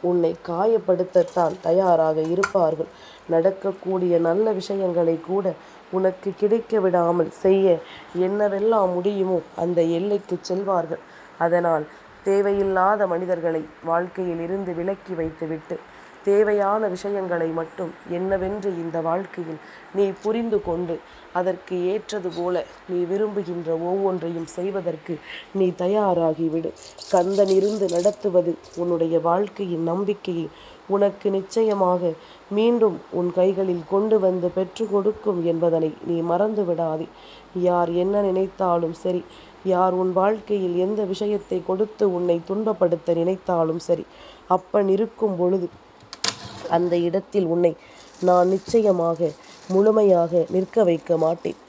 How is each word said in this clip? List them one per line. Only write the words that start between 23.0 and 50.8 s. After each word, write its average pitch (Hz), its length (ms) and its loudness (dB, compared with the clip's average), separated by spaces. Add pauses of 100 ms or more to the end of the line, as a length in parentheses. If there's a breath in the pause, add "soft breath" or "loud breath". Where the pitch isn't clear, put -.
விரும்புகின்ற 180 640 -4 (140)
ஒவ்வொன்றையும் 175 680 -2
செய்வதற்கு 180 680 -6 (380 loud breath)
நீ 190 220 0
தயாராகிவிடு. 165 960 0 (340 loud breath)
கந்தன் 190 500 2
இருந்து 196 340 2
நடத்துவது 175 680 2 (220)
உன்னுடைய 170 440 0
வாழ்க்கையின் 175 640 -2
நம்பிக்கையை 175 640 -4 (420 loud breath)
உனக்கு 202 420 0
நிச்சயமாக 190 800 0 (380 loud breath)
மீண்டும் 220 480 2 (140)
உன் 175 200 -2
கைகளில் 185 540 0
கொண்டு 214 320 2
வந்து 180 320 0
பெற்று 185 360 -4
கொடுக்கும் 202 580 -2
என்பதனை 165 460 2 (120)
நீ 170 200 -2
மறந்து 202 420 0
விடாதே. 160 440 -2 (520 loud breath)
யார் 175 340 2
என்ன 196 280 0
நினைத்தாலும் 185 760 0
சரி, 180 280 -4 (400 loud breath)
யார் 185 300 2
உன் 185 200 0
வாழ்க்கையில் 190 640 0
எந்த 208 260 0
விஷயத்தை 196 580 -4
கொடுத்து 208 500 0
உன்னை 175 300 0
துன்பப்படுத்த 190 720 0
நினைத்தாலும் 170 680 0
சரி, 170 220 -2 (420 loud breath)
அப்பன் 190 420 2
இருக்கும் 208 460 0
பொழுது 180 320 0 (1000)
அந்த 170 320 2
இடத்தில் 180 460 0
உன்னை 170 240 4 (500 loud breath)
நான் 180 280 6
நிச்சயமாக 180 800 2 (380 loud breath)
முழுமையாக 185 840 4
நிற்க 190 360 0